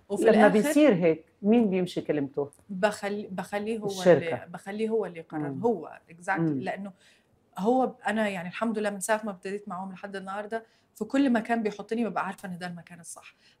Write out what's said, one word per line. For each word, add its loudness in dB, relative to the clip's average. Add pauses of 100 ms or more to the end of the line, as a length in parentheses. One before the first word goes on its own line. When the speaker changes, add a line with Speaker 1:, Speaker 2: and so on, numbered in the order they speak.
Speaker 1:
وفي -2
Speaker 2:
لما 8
Speaker 1:
الآخر 8
Speaker 2:
بيصير 6
هيك، 2 (160)
مين 4
بيمشي -2
كلمته؟ -2 (200)
Speaker 1:
بخل-، -4
بخليه -6
هو -8
Speaker 2:
الشركة. 4
Speaker 1:
اللي، -2
بخليه -6
هو -2
اللي -10
يقرر. -8
Speaker 2:
مم. -8
Speaker 1:
هو -4 (120)
exactly، -4
Speaker 2:
مم. 2
Speaker 1:
لأنه -8 (680)
هو 2
ب-، -8 (120)
أنا 0
يعني -8
الحمد -4
لله -2
من -8
ساعة -2
ما -6
ابتديت -10
معاهم -10
لحد -12
النهاردة، -8 (300)
في -6
كل 4
مكان 0
بيحطني -4
ببقى -4
عارفة -10
إن -10
ده -10
المكان -16
الصح. -20 (240)